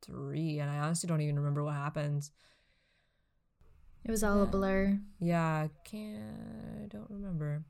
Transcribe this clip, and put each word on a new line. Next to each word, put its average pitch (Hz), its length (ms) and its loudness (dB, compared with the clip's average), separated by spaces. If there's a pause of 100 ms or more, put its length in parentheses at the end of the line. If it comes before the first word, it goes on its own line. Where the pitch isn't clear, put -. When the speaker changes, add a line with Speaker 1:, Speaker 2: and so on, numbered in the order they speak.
Speaker 1:
three, 143 580 -4
and 143 100 -2
I 143 80 -4
honestly 165 300 -2
don't 160 120 2
even 147 160 2
remember 143 280 2
what 151 100 -2
happened. 147 560 -2 (1700)
Speaker 2:
It 233 60 -4
was 220 120 2
all 208 200 6
a - 20 8
Speaker 1:
Yeah. 196 60 2
Speaker 2:
blur. 196 500 4 (180)
Speaker 1:
Yeah, 170 260 2
I 156 260 0 (140)
can't, 220 1000 -10
I - 20 -12
don't 208 240 -12
remember. 160 600 -4